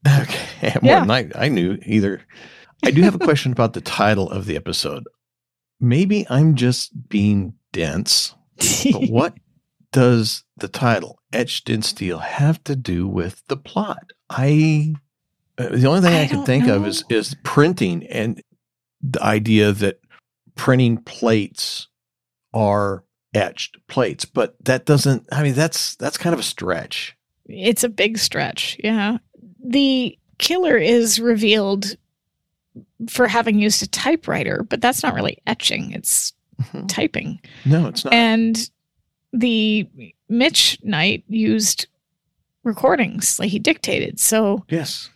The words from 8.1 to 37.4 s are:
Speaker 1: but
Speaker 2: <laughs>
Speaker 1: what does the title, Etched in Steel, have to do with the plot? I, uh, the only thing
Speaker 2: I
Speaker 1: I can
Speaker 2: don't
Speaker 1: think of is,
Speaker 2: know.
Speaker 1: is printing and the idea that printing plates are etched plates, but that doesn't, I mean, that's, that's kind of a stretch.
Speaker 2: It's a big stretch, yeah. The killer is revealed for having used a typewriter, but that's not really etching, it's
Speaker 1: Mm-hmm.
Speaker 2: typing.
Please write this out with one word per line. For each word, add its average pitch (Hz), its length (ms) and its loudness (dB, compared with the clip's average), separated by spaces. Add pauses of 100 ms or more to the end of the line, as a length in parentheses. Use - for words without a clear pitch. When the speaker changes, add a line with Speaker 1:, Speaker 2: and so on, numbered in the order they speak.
Speaker 1:
but - 120 -2
Speaker 2:
<laughs> - 40 0
Speaker 1:
what 123 260 0 (580)
does 123 520 2 (120)
the - 120 -10
title, 110 520 -2 (120)
Etched - 380 -6
in 110 120 -2
Steel, - 360 -6
have - 460 -2
to 143 120 -4
do 92 300 -4
with 95 420 -6
the 135 80 -4
plot? - 560 -8 (180)
I, 151 640 2 (640)
uh, 123 140 -6
the 123 160 4
only 165 140 4
thing 175 140 4
Speaker 2:
I 156 80 4
Speaker 1:
I 143 40 2
can 143 120 -2
Speaker 2:
don't - 80 -4
Speaker 1:
think 127 220 4
of 101 180 2
is, - 240 -4
Speaker 2:
know. 117 60 2
Speaker 1:
is 107 260 -4
printing 143 640 2
and 113 360 -4 (600)
the 131 200 -4
idea 107 500 4
that 98 280 -2 (560)
printing 127 420 2
plates - 880 -2 (640)
are 101 520 -2 (300)
etched - 420 -2 (120)
plates, - 360 -2
but - 400 -4
that 131 220 0
doesn't, 139 440 2
I 139 120 -2
mean, 139 120 0
that's, 156 420 -2
that's 131 220 -8
kind 170 160 0
of 131 60 -4
a - 40 -6
stretch. - 720 -8 (300)
Speaker 2:
It's 202 380 -2
a 247 40 -2
big 214 300 -2
stretch, - 640 -4
yeah. 220 360 -2 (460)
The 262 540 0 (200)
killer 339 380 0
is 226 440 2
revealed 208 760 0 (1120)
for 247 200 2
having 226 300 2
used 208 240 2
a 196 60 -8
typewriter, - 800 -2
but - 120 -4
that's 247 220 0
not 262 120 -2
really - 320 -4
etching, - 460 -4
it's - 400 -4 (280)
Speaker 1:
Mm-hmm. - 260 -8
Speaker 2:
typing. - 540 -6 (240)